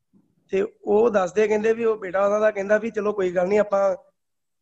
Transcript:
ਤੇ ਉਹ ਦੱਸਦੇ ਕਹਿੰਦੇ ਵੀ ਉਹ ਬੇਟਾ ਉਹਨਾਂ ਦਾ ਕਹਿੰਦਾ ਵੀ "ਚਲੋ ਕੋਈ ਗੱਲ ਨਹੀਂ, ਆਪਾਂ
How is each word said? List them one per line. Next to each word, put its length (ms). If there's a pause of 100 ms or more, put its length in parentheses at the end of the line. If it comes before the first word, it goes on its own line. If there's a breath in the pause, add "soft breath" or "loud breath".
(500)
ਤੇ 180 (160)
ਉਹ 260
ਦੱਸਦੇ 380
ਕਹਿੰਦੇ 260
ਵੀ 120
ਉਹ 120
ਬੇਟਾ 280
ਉਹਨਾਂ 140
ਦਾ 120
ਕਹਿੰਦਾ 260
ਵੀ 140
"ਚਲੋ 220
ਕੋਈ 180
ਗੱਲ 160
ਨਹੀਂ, 120
ਆਪਾਂ 360 (680)